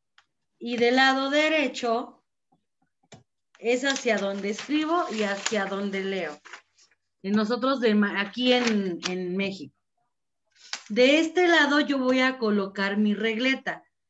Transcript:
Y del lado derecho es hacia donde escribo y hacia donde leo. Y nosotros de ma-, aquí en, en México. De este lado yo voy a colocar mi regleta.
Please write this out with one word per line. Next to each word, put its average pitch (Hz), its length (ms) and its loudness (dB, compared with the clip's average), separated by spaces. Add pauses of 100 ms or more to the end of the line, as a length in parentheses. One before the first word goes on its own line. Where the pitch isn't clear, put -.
(640)
Y 240 120 -4
del 240 180 4
lado 269 340 4
derecho 285 960 -2 (1300)
es 247 260 -2
hacia 262 320 0
donde 196 340 -4
escribo 311 600 -2
y 214 140 -4
hacia 196 420 -4
donde 196 380 -4
leo. 180 360 -6 (800)
Y 196 120 -6
nosotros 240 480 0
de 220 160 4
ma-, 202 240 2
aquí 240 320 0
en, 208 560 0
en 185 280 -4
México. 190 400 -6 (1120)
De 254 300 4
este 330 300 2
lado 294 320 4
yo 285 180 0
voy 262 220 2
a 262 180 0
colocar 202 580 -2
mi 208 160 2
regleta. 226 720 -2 (280)